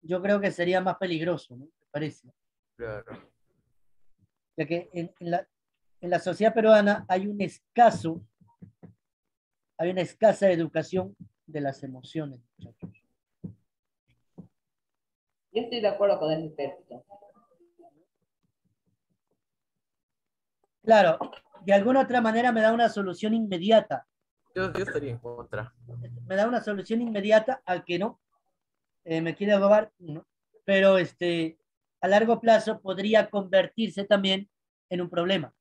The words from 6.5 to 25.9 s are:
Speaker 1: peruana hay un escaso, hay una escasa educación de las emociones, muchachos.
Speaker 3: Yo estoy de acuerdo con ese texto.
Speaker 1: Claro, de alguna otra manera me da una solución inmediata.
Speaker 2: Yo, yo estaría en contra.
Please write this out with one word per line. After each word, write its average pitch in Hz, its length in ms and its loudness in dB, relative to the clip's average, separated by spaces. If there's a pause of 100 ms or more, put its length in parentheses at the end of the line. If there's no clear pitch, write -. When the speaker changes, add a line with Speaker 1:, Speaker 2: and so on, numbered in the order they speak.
Speaker 1:
peruana 214 560 4
hay 190 200 0
un 208 140 -8
escaso, 175 800 2 (1600)
hay 170 140 -2
una 185 100 -4
escasa 196 480 2
educación 175 680 -4 (300)
de 151 160 -10
las 135 220 -6
emociones, 131 580 -12 (160)
muchachos. - 320 -20 (2500)
Speaker 3:
Yo 226 120 -6
estoy 233 180 -8
de 208 60 0
acuerdo 202 320 0
con 156 120 -2
ese 160 240 -6
texto. - 500 -12 (3750)
Speaker 1:
Claro, 202 360 6 (420)
de 190 120 2
alguna 240 280 4
otra 247 200 0
manera 226 300 2
me 226 100 2
da 220 120 4
una 233 160 2
solución 202 460 -4
inmediata. 202 720 0 (480)
Speaker 2:
Yo, 190 180 -4
yo 190 100 -6
estaría 143 280 -6
en 117 80 -10
contra. 117 540 -12 (520)